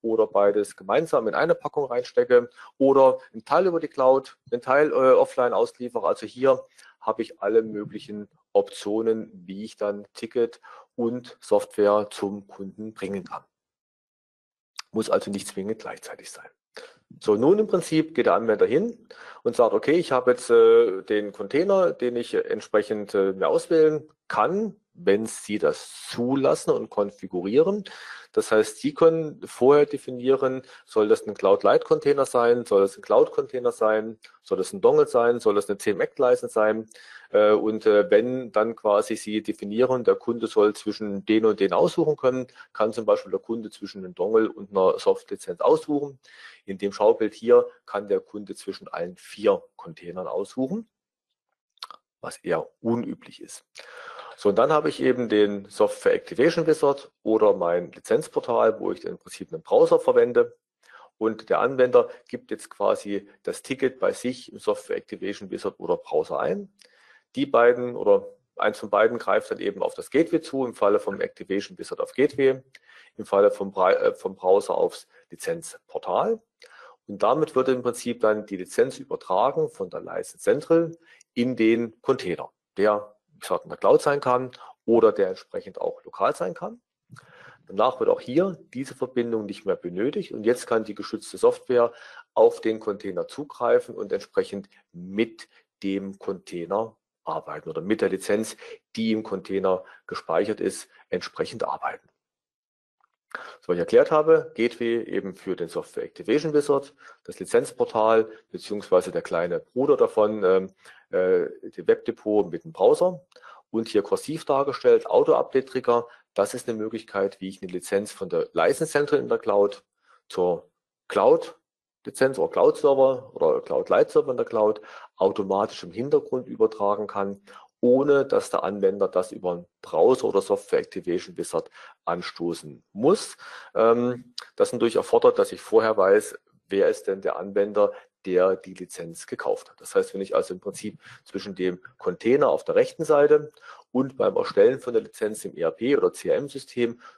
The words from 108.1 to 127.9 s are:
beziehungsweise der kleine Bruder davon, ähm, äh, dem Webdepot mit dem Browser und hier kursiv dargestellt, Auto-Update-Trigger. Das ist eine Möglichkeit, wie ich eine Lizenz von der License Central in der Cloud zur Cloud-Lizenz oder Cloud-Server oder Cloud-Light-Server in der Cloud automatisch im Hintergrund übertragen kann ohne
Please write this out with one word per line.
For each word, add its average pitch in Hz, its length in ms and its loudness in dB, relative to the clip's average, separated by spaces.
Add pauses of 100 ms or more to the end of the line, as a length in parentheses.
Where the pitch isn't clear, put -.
beziehungsweise 95 580 0
der 85 120 -4
kleine 85 360 -4
Bruder 135 380 0
davon, 107 480 2
ähm, 95 280 2 (380)
äh, 92 400 2 (200)
dem 87 180 -4
Webdepot 104 600 0
mit 82 140 -10
dem 82 100 -18
Browser 156 540 2 (440)
und 110 180 -4
hier 104 140 0
kursiv 147 420 -6
dargestellt, 135 640 2
Auto-Update-Trigger. 127 1000 0 (260)
Das 101 220 -2
ist - 140 -10
eine 113 100 -6
Möglichkeit, 104 640 -6
wie 95 80 -8
ich 95 120 -14
eine 90 120 -12
Lizenz 98 400 -4
von - 160 -12
der - 240 -2
License 131 400 0
Central 147 260 0
in 127 100 -6
der 117 100 0
Cloud 101 440 0 (460)
zur 87 420 -4 (380)
Cloud-Lizenz - 1300 -2
oder - 140 -2
Cloud-Server 135 800 2
oder 73 260 0
Cloud-Light-Server 139 680 0
in 127 60 -6
der 120 100 -4
Cloud 107 340 0 (360)
automatisch 98 680 -2
im 87 100 -16
Hintergrund 131 540 -2
übertragen 104 600 -2
kann 101 360 -8 (440)
ohne 135 400 4